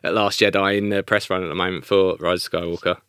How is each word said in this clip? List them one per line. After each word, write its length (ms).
at 80
Last 280
Jedi 360
in 140
the 120
press 280
run 120
at 40
the 80
moment 320
for 300
Rise 280
of 80
Skywalker. 460